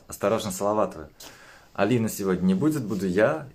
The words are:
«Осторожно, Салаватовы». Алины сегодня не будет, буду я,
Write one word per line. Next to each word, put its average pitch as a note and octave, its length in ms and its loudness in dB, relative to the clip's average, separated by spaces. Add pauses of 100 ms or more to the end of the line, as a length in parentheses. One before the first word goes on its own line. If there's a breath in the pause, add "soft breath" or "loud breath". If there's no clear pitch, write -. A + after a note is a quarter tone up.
«Осторожно, G2+ 420 -2
Салаватовы». F#2+ 580 -2 (680 loud breath)
Алины A2 340 2
сегодня F#2 380 0
не F#2 80 4
будет, C#3+ 300 0
буду G2 220 -4
я, B2+ 480 2